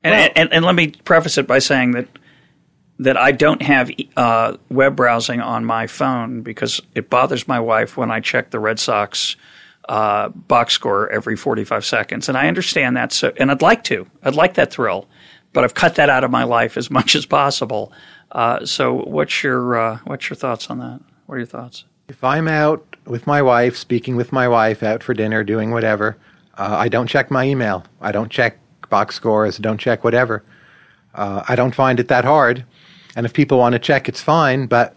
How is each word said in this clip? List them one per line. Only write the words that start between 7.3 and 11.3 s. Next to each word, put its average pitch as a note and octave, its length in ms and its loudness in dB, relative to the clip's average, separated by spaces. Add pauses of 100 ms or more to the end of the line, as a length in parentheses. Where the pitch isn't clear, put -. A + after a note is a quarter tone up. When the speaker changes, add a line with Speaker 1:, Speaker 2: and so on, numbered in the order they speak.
Speaker 1:
my B2+ 120 -2
wife A2+ 360 0
when A#2+ 140 -4
I A2+ 120 -2
check - 280 -4
the A2 100 -6
Red A2 200 -2
Sox, - 560 -2 (520)
uh, G#2+ 420 0
box - 440 0
score G#2 380 -2
every G#2+ 240 -4